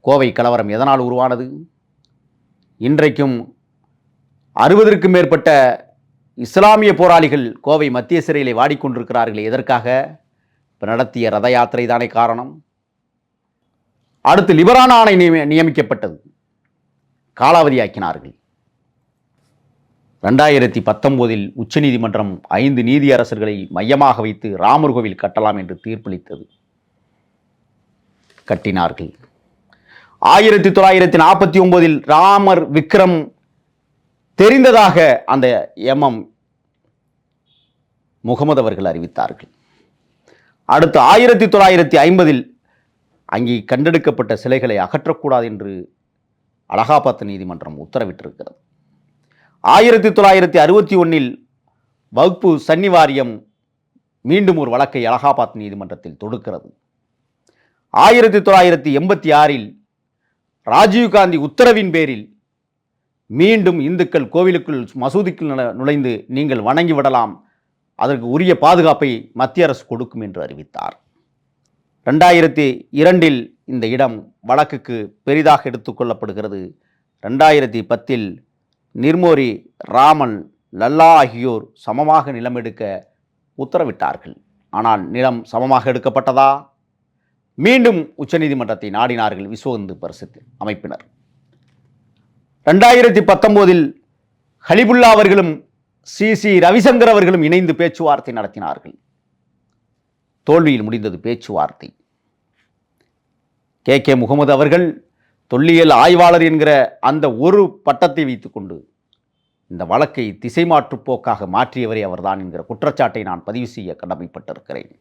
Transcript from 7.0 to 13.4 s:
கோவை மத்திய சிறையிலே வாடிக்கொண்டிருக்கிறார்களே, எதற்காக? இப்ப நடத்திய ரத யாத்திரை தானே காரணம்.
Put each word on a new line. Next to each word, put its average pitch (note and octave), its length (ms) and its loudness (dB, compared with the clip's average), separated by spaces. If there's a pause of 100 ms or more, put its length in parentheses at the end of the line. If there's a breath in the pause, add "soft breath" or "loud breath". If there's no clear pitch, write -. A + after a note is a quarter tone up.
கோவை D3+ 300 0
மத்திய C#3 320 -4
சிறையிலே C#3 320 -4
வாடிக்கொண்டிருக்கிறார்களே, A#2+ 920 -4
எதற்காக? B2 380 -4 (840)
இப்ப - 180 -14
நடத்திய A#2 420 -4
ரத G#2+ 220 -2
யாத்திரை A#2+ 360 -2
தானே A#2+ 160 -2 (120)
காரணம். A#2+ 340 -4 (1800)